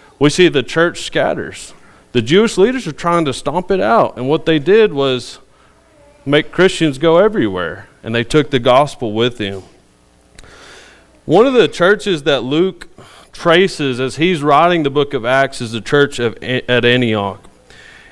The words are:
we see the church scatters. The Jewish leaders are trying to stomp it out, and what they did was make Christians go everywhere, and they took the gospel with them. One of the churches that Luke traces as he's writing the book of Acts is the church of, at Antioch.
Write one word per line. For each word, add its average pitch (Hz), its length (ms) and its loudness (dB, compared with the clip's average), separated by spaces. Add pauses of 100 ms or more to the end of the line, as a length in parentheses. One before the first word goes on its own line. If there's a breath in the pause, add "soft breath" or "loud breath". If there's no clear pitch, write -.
(180 soft breath)
we 147 120 -2
see 175 180 2
the 139 160 0
church 165 380 -4
scatters. - 720 -6 (400 soft breath)
The 123 80 0
Jewish 185 360 2
leaders 233 300 0
are 147 60 -8
trying 170 320 -2
to 131 80 -4
stomp 156 360 -6
it 190 120 0
out, 214 340 0
and 127 120 -6
what 156 180 -2
they 160 120 2
did 190 360 2
was 131 440 -4 (880 soft breath)
make 147 260 0
Christians 165 460 0
go 160 200 2
everywhere, 110 680 0 (140)
and 117 140 -6
they 117 80 0
took 147 260 0
the 131 100 0
gospel 127 520 2
with 117 260 -2
them. 98 240 -6 (1600 loud breath)
One 185 200 4
of 277 80 2
the 208 140 4
churches 185 560 0
that 139 200 0
Luke 165 440 -2 (440 loud breath)
traces 160 680 0
as 131 160 -4
he's 165 260 0
writing 156 420 4
the 143 60 -2
book 139 240 -2
of 117 120 -6
Acts 131 360 0
is 113 120 -6
the 113 80 -6
church 143 380 0
of, 117 220 -4
at 120 440 -2
Antioch. 110 580 0 (680 loud breath)